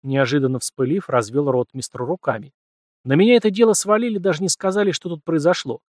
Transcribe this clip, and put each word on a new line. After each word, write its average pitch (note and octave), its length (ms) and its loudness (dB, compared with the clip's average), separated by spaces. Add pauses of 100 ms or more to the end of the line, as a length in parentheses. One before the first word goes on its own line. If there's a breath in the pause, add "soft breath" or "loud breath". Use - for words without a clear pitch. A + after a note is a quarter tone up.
неожиданно C3+ 560 0
вспылив, C3+ 500 -4
развел B2+ 440 0
ротмистр B2 500 -4
руками. B2 500 -4 (540)
«На C3 80 0
меня G#3 220 6
это A3 160 2
дело A3 220 4
свалили, G#3+ 440 0
даже F3 240 -2
не F#3+ 80 0
сказали, G3 420 -2
что F3 180 -8
тут E3 140 -10
произошло. D#3+ 680 0